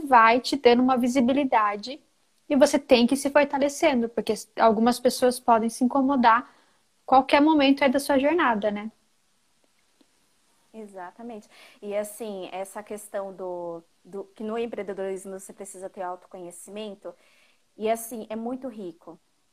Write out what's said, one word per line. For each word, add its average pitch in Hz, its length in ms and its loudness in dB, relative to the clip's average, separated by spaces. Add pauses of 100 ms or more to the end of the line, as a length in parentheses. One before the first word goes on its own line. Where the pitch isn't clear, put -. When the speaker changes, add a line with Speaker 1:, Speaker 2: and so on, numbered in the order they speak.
Speaker 1:
vai 240 340 6
te 269 160 -4
dando 240 260 6
uma 254 160 2
visibilidade 247 1000 0 (500)
e 294 60 0
você 285 240 4
tem 240 280 4
que 277 80 0
ir - 20 2
se 277 140 -2
fortalecendo, 285 800 0
porque 214 240 -4 (260)
algumas 226 400 4
pessoas 247 400 0
podem 226 300 2
se - 120 -8
incomodar 254 720 2 (520)
qualquer 269 340 4
momento 285 420 4
aí 277 80 4
da 277 80 0
sua 277 200 0
jornada, 254 520 0
né? 208 220 -8 (1800)
Speaker 2:
Exatamente. 214 760 -16 (320)
E 202 160 -6
assim, 208 560 -8
essa 190 300 -10
questão 208 500 -10
do, 175 500 -10 (220)
do, 190 200 -12 (100)
que - 80 -16
no 220 160 -6
empreendedorismo 196 800 -8
você 208 140 -20
precisa 196 360 -16
ter 190 140 -14
autoconhecimento, 185 1120 -14 (640)
e 214 140 -2
assim, 226 380 -8
é 220 80 -8
muito 254 320 -8
rico. 180 500 -16 (340)